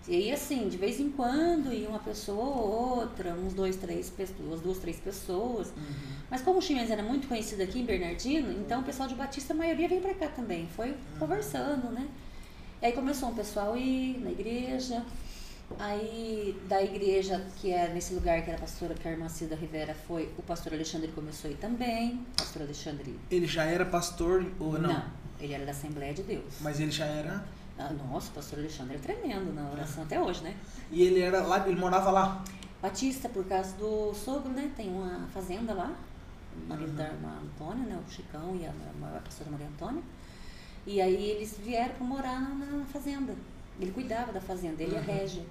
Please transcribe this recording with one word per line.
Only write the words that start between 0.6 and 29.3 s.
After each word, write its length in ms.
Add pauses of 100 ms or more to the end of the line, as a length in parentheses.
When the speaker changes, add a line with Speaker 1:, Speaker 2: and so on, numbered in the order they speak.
Speaker 1:
de 80
vez 200
em 120
quando 600
ia 160
uma 120
pessoa 440
ou 580
outra, 340
uns 180
dois, 240
três 320
pe-, 160 (140)
duas, 240
duas, 160
três 200
pessoas. 680 (100)
Speaker 2:
Uhum. 60 (480)
Speaker 1:
Mas 100
como 200
o 20
Ximenes 280
era 120
muito 260
conhecido 340
aqui 180
em 40
Bernardino, 680
então 280
o 40
pessoal 220
de 80
Batista, 380
a 40
maioria 300
veio 140
pra 140
cá 140
também. 460
Foi 180
Speaker 2:
Uhum. 40 (220)
Speaker 1:
conversando, 720
né? 180 (720)
E 60
aí 60
começou 380
um 40
pessoal 400
a 40
ir 440
na 80
igreja. 720 (760)
Aí, 880
da 160
igreja, 640 (160)
que 100
é 220
nesse 220
lugar 280
que 60
era 100
a 20
pastora, 340
que 120
a 40
irmã 180
Cida 260
Rivera 400 (120)
foi, 320
o 40
pastor 300
Alexandre 360
começou 420
a 20
ir 40
também. 680 (120)
Pastor 260
Alexandre 560 (120)
Speaker 2:
Ele 160
já 180
era 200
pastor 640 (120)
ou 220
não? 140
Speaker 1:
Não, 100 (340)
ele 140
era 140
da 60
Assembleia 420
de 80
Deus. 380
Speaker 2:
Mas 200
ele 100
já 140
era? 400 (340)
Speaker 1:
Ah, 140
nossa, 380
o 20
pastor 280
Alexandre 360
é 20
tremendo 560